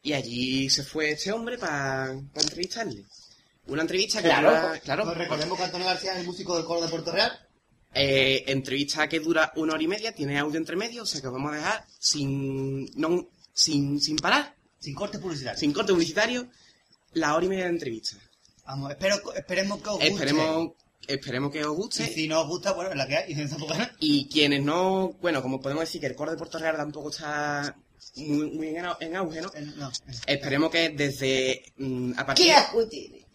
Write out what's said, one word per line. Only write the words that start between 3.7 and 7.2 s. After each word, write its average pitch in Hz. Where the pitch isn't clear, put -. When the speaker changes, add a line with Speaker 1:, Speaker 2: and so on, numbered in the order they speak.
Speaker 1:
entrevista 190
que 170
Speaker 2:
Claro. 151
Speaker 1:
dura, 160
claro. 143
Speaker 3:
Pues 165
recordemos 160
que 180
Antonio 180
García 185
es 185
el 180
músico 180
del 165
coro 170
de 165
Puerto 160
Real. 202